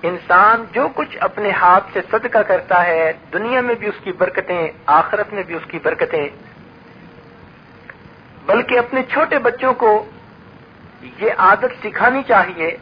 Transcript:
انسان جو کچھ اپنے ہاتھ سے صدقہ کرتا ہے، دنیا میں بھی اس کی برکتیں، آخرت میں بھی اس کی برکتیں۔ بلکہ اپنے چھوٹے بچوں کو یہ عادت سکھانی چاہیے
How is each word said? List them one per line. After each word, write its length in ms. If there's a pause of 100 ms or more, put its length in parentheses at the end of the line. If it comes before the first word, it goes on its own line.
انسان 680
جو 220
کچھ 260
اپنے 300
ہاتھ 420
سے 80 (100)
صدقہ 280
کرتا 480
ہے، 260 (200)
دنیا 280
میں 140
بھی 120
اس 180
کی 80
برکتیں، 560 (180)
آخرت 460
میں 100
بھی 120
اس 160
کی 80
برکتیں۔ 500 (2250)
بلکہ 320
اپنے 240
چھوٹے 360
بچوں 360
کو 300 (1160)
یہ 180
عادت 480
سکھانی 420
چاہیے 540